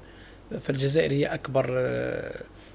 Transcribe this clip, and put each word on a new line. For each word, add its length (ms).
فالجزائر 500
هي 140
أكبر، 420
آه، 640